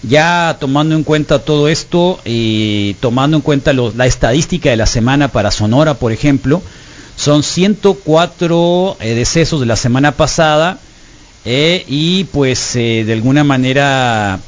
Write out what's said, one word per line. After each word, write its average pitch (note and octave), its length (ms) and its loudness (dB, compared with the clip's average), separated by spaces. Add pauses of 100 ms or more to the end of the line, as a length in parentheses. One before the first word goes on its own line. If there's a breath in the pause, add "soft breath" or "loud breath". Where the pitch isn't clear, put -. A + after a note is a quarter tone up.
ya D#3+ 580 0
tomando D3+ 360 0
en D#3 80 0
cuenta D3+ 420 0
todo D3 240 2
esto F3 560 0
y G#2+ 720 -2
tomando C3+ 420 0
en C#3+ 60 0
cuenta C#3+ 280 0
lo-, A#2+ 240 0
la B2 120 0
estadística C3+ 640 0
de A#2 40 2
la A2 120 0
semana C3 420 2
para G2+ 220 0
Sonora, C3 420 2
por A#2+ 180 -2
ejemplo, C#3 500 0 (540 loud breath)
son D3 280 0
ciento G3 500 0
cuatro, E3+ 1040 0
eh, A2+ 140 -4
decesos C#3+ 460 0
de B2 60 0
la A#2 100 0
semana C3+ 380 2
pasada, D#3+ 680 0 (680 loud breath)
eh, D3+ 420 0
y E3 380 0
pues, C3 500 -2
eh, A#2 300 0
de A2+ 80 -2
alguna C3 300 2
manera C3 1040 0